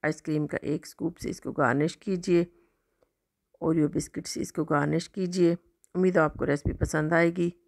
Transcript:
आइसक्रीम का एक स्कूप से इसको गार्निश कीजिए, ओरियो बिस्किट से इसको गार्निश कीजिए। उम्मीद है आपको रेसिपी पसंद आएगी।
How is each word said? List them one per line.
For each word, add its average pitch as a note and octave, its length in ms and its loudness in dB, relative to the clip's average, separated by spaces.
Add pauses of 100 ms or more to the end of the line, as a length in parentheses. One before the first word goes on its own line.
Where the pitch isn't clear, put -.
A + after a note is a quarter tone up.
आइसक्रीम D3+ 440 -2
का - 180 -6
एक - 200 -4
स्कूप - 320 -8
से - 120 -8
इसको - 240 -10
गार्निश C#3+ 440 0
कीजिए, F3 480 0 (1160)
ओरियो D#3+ 280 2
बिस्किट - 380 -6
से - 140 -8
इसको - 240 -4
गार्निश D3+ 440 0
कीजिए। F3+ 460 2 (400)
उम्मीद F3+ 220 4
है D#3+ 60 6
आपको - 220 -2
रेसिपी D3 300 0
पसंद D#3 380 0
आएगी। E3+ 360 2 (180)